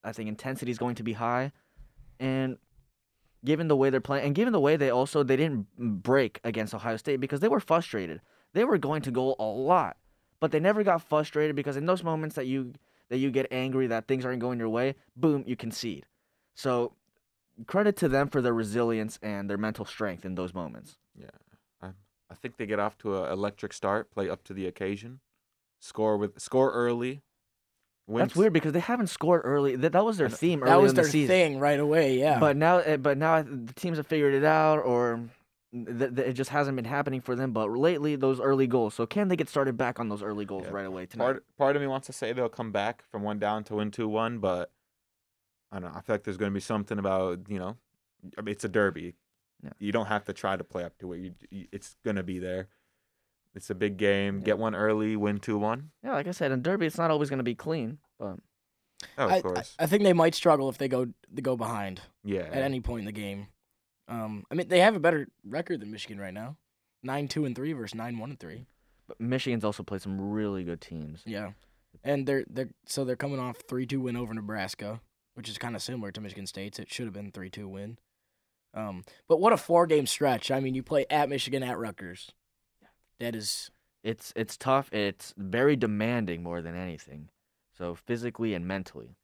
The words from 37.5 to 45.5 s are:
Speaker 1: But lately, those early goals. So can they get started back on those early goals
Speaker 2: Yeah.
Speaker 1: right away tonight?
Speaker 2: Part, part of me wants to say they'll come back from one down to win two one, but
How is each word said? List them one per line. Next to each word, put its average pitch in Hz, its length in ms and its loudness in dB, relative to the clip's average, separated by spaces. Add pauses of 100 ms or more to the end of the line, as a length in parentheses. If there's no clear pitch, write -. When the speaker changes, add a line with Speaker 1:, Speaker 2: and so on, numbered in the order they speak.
Speaker 1:
But 110 160 0
lately, 147 480 2
those 131 240 2
early 135 260 4
goals. 117 280 2
So 117 100 0
can 202 240 0
they 180 80 2
get 165 100 -2
started 135 300 0
back 123 220 0
on 113 100 -4
those 104 140 -6
early 104 200 -4
goals 98 220 -6
Speaker 2:
Yeah. - 60 -8
Speaker 1:
right 98 140 -6
away 92 200 -8
tonight? 117 180 -4
Speaker 2:
Part, 131 220 0 (120)
part 139 200 4
of 143 40 0
me 139 60 -2
wants 135 200 -4
to 131 60 -14
say 120 200 -4
they'll 123 160 0
come 113 240 -8
back 104 360 -2
from 107 120 -8
one 104 180 -4
down 104 260 0
to 107 100 -6
win 104 160 -2
two 110 180 -4
one, 113 300 -2
but 90 320 -2 (1000)